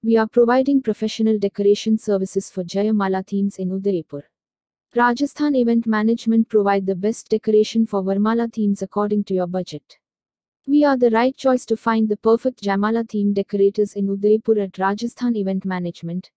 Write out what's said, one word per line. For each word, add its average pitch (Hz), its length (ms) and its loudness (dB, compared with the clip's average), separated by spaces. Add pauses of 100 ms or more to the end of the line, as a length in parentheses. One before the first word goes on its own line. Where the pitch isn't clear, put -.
We 226 140 2
are 220 100 2
providing 262 560 2
professional 220 560 0
decoration 202 580 0
services 196 540 -2
for 185 120 -8
Jayamala 196 640 -2
themes 202 320 -2
in 185 140 -4
Udaipur. 190 520 -4 (720)
Rajasthan 269 600 0
Event 233 320 2
Management 226 600 0
provide 202 380 2
the 190 80 0
best 196 340 -4
decoration 220 600 2
for 196 160 -2
Varmala 220 500 0
themes 202 300 -2
according 208 400 -2
to 196 100 -4
your 180 140 0
budget. 180 500 -8 (680)
We 294 160 4
are 285 120 4
the 247 140 2
right 233 260 2
choice 254 300 0
to 226 100 -2
find 220 320 0
the 208 100 -2
perfect 233 440 0
Jaimala 208 480 -2
theme 202 240 0
decorators 202 600 0
in 202 140 -4
Udaipur 208 520 0
at 196 180 -6
Rajasthan 226 600 -2
Event 190 280 -4
Management. 180 720 -6